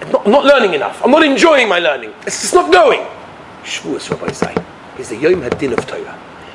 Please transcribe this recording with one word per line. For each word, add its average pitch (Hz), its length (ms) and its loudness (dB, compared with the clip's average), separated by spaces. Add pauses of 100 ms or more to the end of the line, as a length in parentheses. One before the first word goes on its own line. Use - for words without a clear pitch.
"I'm - 100 -12
not, - 140 -2
I'm 208 60 4
not 277 120 4
learning 247 300 4
enough. 117 280 -4
I'm 220 100 2
not 320 120 6
enjoying 277 420 4
my 180 120 0
learning. 135 340 -2 (140)
It's - 160 -8
just - 100 -6
not 339 180 2
going." 311 360 4 (560)
Shavuos, - 480 -8
Rabbi - 220 -8
Zay, - 220 -6 (440)
is 127 100 -12
the 110 80 -10
Yom 160 240 2
Hadin 127 320 -4
of - 140 -4
Torah. - 320 -12 (360)